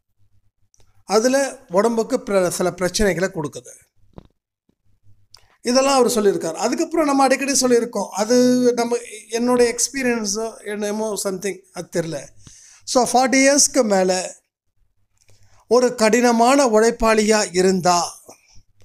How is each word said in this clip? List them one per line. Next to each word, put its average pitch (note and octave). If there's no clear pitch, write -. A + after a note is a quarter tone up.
அதுல B3+
உடம்புக்கு A3+
பிர-, F#3+
சில F3
பிரச்சனைகளை F3+
கொடுக்குது. D3
இதெல்லாம் C4+
அவர் A#3+
சொல்லியிருக்கார். F#3
அதுக்கப்புறம் D4+
நம்ம C4+
அடிக்கடி C4+
சொல்லியிருக்கோம், A#3
அது A3
நம்ம, A#3+
என்னுடைய A#3+
எக்ஸ்பீரியன்ஸோ A3+
என்னமோ G#3
something, F#3+
அது F3+
தெரியல. D#3
So A#3+
ஃபார்ட்டி B3
இயர்ஸ்க்கு C4+
மேல F#3
ஒரு A#3+
கடினமான A#3+
உழைப்பாளியா A3
இருந்தா, F3+